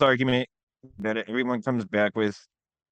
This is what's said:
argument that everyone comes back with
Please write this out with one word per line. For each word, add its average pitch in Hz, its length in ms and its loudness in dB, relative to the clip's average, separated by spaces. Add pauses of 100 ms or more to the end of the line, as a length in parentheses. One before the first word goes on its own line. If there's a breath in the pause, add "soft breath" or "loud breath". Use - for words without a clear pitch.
argument 127 460 2 (520)
that 110 180 -2
everyone 120 460 -4
comes 120 220 -2
back 104 300 0
with 107 220 0 (540)